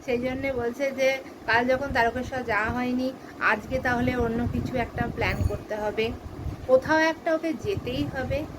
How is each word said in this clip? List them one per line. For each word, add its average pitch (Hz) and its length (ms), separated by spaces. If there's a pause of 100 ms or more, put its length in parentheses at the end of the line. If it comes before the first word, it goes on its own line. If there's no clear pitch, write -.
সেই 240 120
জন্যে 262 360
বলছে 240 380
যে 262 260 (300)
কাল 247 200
যখন 262 260
তারকেশ্বর 247 500
যাওয়া 220 260
হয়নি, 247 440 (260)
আজকে 226 400
তাহলে 247 360
অন্য 240 380
কিছু 247 240
একটা 240 380
প্ল্যান 190 200 (140)
করতে 202 260
হবে, 214 360 (560)
কোথাও 262 300
একটা 320 380
ওকে 320 180
যেতেই 233 500
হবে। 269 420 (140)